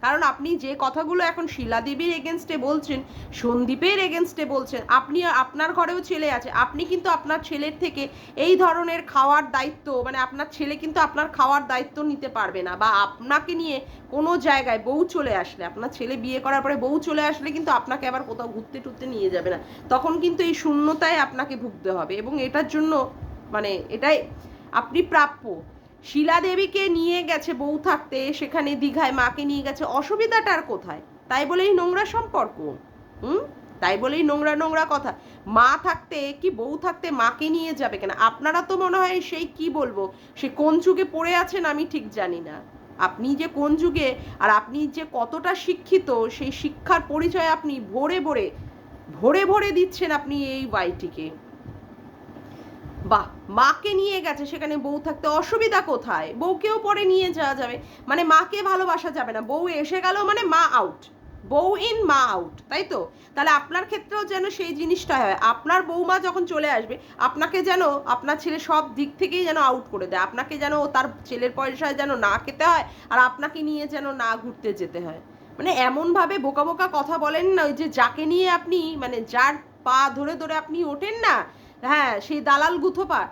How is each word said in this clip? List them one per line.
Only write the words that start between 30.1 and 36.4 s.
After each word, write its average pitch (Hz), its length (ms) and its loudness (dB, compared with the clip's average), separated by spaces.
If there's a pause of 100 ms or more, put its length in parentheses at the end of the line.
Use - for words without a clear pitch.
কোথায়? 185 400 -8 (280)
তাই 277 160 0
বলেই 370 280 4
নোংরা 359 320 2
সম্পর্ক? 427 520 -2 (640)
হুম, 311 200 0 (380)
তাই 190 180 2
বলেই 285 260 0
নোংরা 294 320 2
নোংরা 320 340 2
কথা। 285 240 -2 (340)
মা 247 360 6
থাকতে 320 580 -4